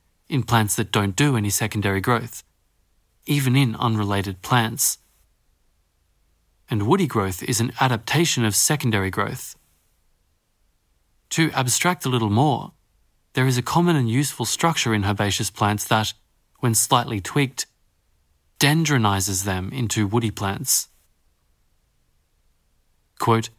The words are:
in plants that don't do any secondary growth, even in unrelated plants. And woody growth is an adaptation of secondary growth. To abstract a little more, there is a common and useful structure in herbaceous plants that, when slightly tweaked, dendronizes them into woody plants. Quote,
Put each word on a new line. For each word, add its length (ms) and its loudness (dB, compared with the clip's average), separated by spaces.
in 120 0
plants 340 2
that 140 -4
don't 240 0
do 220 2
any 140 0
secondary 500 -2
growth, 420 -2
even 280 2
in 220 4
unrelated 640 -2
plants. 580 -2
And 160 0
woody 200 2
growth 360 -2
is 180 -2
an 180 -2
adaptation 680 0
of 120 0
secondary 540 0
growth. 440 -6
To 200 2
abstract 560 0
a 20 0
little 220 0
more, 420 2
there 120 2
is 120 2
a 40 -2
common 320 2
and 140 2
useful 380 -2
structure 480 0
in 100 0
herbaceous 460 -2
plants 340 -2
that, 300 0
when 140 0
slightly 460 0
tweaked, 460 -2
dendronizes 840 2
them 260 -4
into 380 -2
woody 220 0
plants. 580 -4
Quote, 400 0